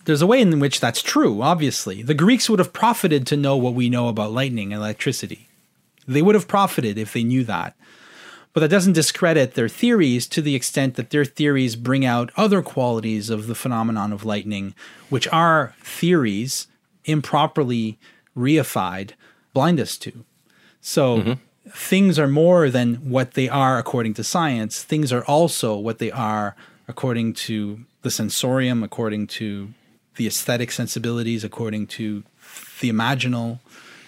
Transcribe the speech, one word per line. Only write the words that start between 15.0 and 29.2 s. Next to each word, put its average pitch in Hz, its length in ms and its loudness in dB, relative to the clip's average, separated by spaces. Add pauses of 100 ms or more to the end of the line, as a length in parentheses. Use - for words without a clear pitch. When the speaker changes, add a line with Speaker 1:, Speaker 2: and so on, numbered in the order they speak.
Speaker 1:
which 131 200 -2
our 160 520 2
theories, 131 840 -2 (380)
improperly 143 920 0 (400)
reified, 110 720 0 (420)
blind 151 260 2
us - 200 -6
to. - 260 -16 (560)
So 127 380 2
Speaker 2:
Mm-hmm. 110 140 0 (360)
Speaker 1:
things 190 500 2
are 143 80 4
more 156 420 6
than 120 260 2 (140)
what 127 260 0
they 131 140 0
are 131 300 2
according 113 360 -2
to 113 80 -6
science. 127 600 -2
Things 151 300 -2
are 120 120 0
also 147 520 2
what 110 220 -6
they 110 120 -4
are 107 440 -4 (320)
according 117 460 -4
to 107 460 -6 (240)
the 127 80 -4
sensorium, 123 720 -2
according 107 440 -6